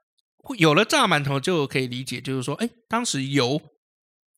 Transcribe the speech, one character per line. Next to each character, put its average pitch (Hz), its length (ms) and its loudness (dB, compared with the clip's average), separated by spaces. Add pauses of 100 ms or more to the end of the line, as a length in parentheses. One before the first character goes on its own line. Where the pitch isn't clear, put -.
(380)
会， - 180 -12
有 160 160 6
了 165 100 6
炸 262 240 2
馒 156 160 2
头 139 160 -2
就 151 280 0
可 139 120 -4
以 131 80 -2
理 123 160 -8
解， 123 200 -10
就 131 120 -6
是 131 80 -4
说， 143 120 -6
哎， 220 120 -6 (220)
当 233 160 -2
时 139 220 -4
油 139 340 2 (760)